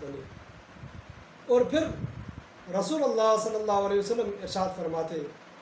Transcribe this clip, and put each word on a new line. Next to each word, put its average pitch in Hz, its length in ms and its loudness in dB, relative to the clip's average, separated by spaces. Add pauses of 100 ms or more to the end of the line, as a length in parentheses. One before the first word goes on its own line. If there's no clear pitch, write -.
بنے۔ 139 200 -10 (1300)
اور 247 140 6
پھر 285 240 2 (960)
رسول 294 240 0
اللہ 220 420 6
صلی 214 120 -2
اللہ 214 160 0
علیہ 202 260 4
وسلم 208 320 0 (120)
ارشاد 185 340 -2
فرماتے، 160 380 -4 (480)